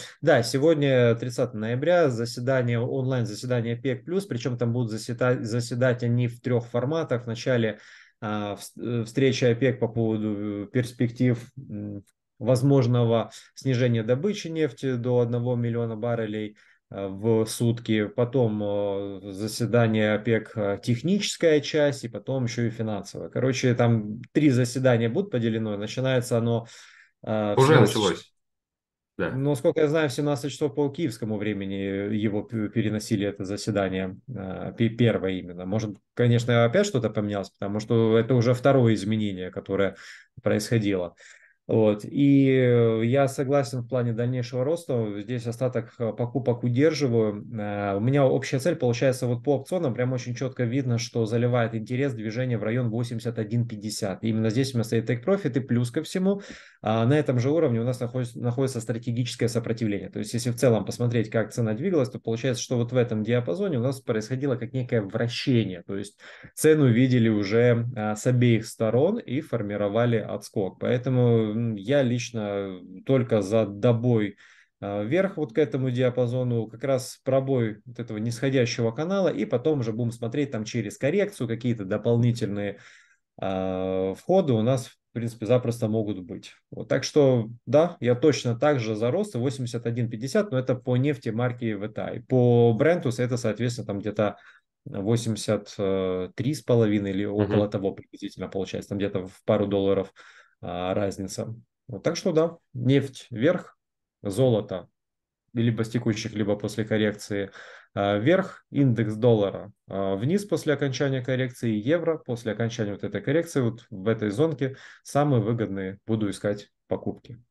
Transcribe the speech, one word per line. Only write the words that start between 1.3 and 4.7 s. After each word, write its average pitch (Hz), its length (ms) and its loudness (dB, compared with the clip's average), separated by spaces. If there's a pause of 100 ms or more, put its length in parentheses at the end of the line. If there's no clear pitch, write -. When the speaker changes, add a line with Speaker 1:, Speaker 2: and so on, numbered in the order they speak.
Speaker 1:
ноября, 143 500 2
заседание, 120 680 0
онлайн-заседание 123 1000 -2
опек 123 280 -4
плюс, 190 220 -4
причем 123 320 -4
там 117 160 0